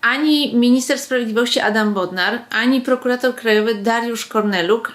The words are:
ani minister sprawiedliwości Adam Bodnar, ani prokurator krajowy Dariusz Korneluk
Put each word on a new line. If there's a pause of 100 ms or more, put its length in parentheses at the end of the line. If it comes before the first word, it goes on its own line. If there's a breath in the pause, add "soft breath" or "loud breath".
ani
minister
sprawiedliwości
Adam
Bodnar, (120)
ani
prokurator
krajowy
Dariusz
Korneluk